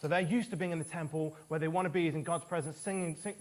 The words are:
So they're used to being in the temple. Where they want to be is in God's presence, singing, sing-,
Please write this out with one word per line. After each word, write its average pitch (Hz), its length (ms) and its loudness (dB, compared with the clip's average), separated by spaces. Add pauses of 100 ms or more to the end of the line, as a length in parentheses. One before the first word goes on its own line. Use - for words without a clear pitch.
So 151 60 -2
they're 170 120 6
used 190 300 2
to 190 60 -2
being 175 160 0
in 165 80 -2
the 143 40 -4
temple. 156 520 -2 (100)
Where 156 140 -2
they 160 80 2
want 185 180 2
to 165 40 0
be 170 180 4
is 151 80 2
in 151 80 0
God's 170 200 0
presence, 156 320 -2
singing, 180 380 -2
sing-, 202 260 -8